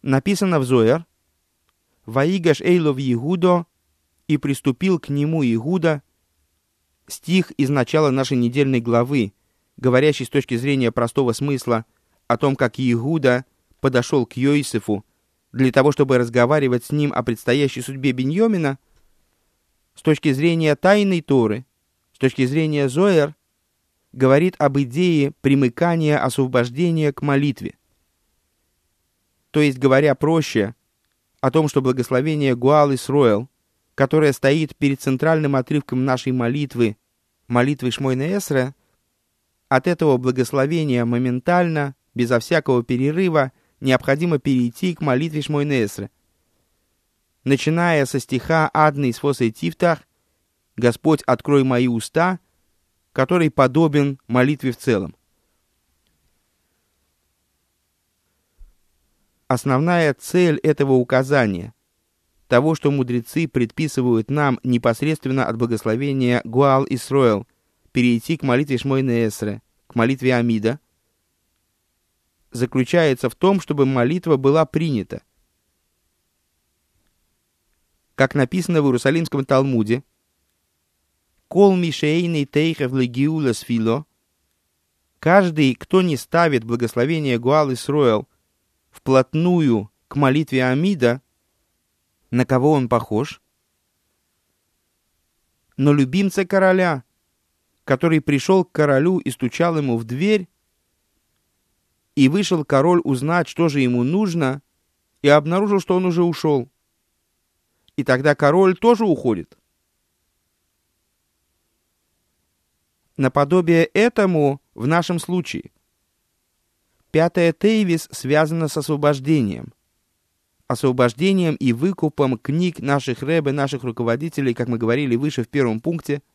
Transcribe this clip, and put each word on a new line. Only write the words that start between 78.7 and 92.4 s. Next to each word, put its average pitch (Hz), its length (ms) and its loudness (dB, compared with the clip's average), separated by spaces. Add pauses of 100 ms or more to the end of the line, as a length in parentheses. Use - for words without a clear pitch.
в - 20 2
Иерусалимском 139 600 0
Талмуде, 131 580 0 (1400)
"Кол 190 280 4
мишейный 165 720 -2
тейхев 147 480 0
легиула 135 600 0
сфило", 117 520 -2 (1120)
каждый, 160 540 4
кто - 300 0
не 170 120 0
ставит 151 480 0
благословение 120 760 -2
Гуал 135 340 0
Исроэл 123 540 0 (640)
вплотную 135 1000 0 (180)
к - 80 -14
молитве 135 480 0
Амида, 131 600 0 (1080)
на 123 160 0